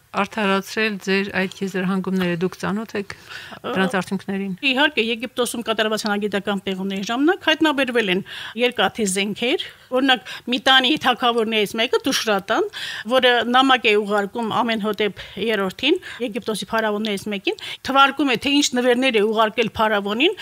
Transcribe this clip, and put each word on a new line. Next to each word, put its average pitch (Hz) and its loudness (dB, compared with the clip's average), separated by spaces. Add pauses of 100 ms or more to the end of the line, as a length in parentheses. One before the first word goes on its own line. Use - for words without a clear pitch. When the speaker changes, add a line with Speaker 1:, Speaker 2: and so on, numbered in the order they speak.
(100)
Speaker 1:
արդարացրել 196 -2
ձեր 196 0
այդ 190 -2
եզրահանգումները, 185 -2
դուք 180 -2
ծանոթ 202 -4
եք 202 -6 (460)
դրանց 190 -2
արդյունքներին։ 196 -4
Speaker 2:
Իհարկե, 277 0
Եգիպտոսում 233 -4
կատարված 220 0
հնագիտական 202 -2
պեղումների 190 -4
ժամանակ 294 2
հայտնաբերվել 262 2
են 196 0 (300)
երկաթի 220 0
զենքեր, 202 -2 (260)
օրինակ, 254 2 (120)
Միտանի 262 4
թագավորներից 226 0
մեկը՝ 233 0
Տուշրատան, 226 0 (380)
որը 247 4 (120)
նամակ 254 4
է 220 4
ուղարկում 208 0
Ամենհոտեպ 214 -2 (140)
երրորդին, 220 0 (180)
Եգիպտոսի 220 -6
փարավոններից 214 -2
մեկին, 208 -4 (200)
թվարկում 269 4
է, 240 2
թե 277 0
ինչ 285 4
նվերներ 247 2
է 208 4
ուղարկել 220 2
փարավոնին, 220 0